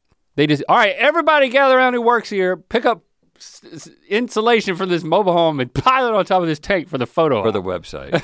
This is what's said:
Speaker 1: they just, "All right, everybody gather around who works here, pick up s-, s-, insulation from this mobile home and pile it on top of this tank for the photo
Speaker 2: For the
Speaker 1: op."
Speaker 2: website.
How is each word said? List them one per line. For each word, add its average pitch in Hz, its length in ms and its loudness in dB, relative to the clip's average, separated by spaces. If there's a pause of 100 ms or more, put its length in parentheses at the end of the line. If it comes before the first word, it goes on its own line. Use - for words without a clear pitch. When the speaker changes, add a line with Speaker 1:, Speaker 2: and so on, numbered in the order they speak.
(360)
Speaker 1:
they 147 100 2
just, 147 220 0
"All 180 80 4
right, 208 200 2
everybody 294 520 2
gather 262 280 2
around 254 180 2
who 240 80 -2
works 226 280 0
here, 185 260 0
pick 240 300 -4
up 226 160 -2 (340)
s-, - 240 -20 (120)
s-, 165 180 -20 (180)
insulation 220 680 0
from 185 120 -4
this 170 160 -2
mobile 180 280 2
home 160 280 2
and 123 120 -6
pile 262 360 0
it 220 60 -2
on 190 100 0
top 185 180 0
of 165 60 -4
this 151 100 -4
tank 185 300 -4
for 147 100 -8
the 120 80 -4
photo 143 360 0
Speaker 2:
For 110 100 0
the 101 80 -2
Speaker 1:
op." 90 60 -8
Speaker 2:
website. 78 580 -6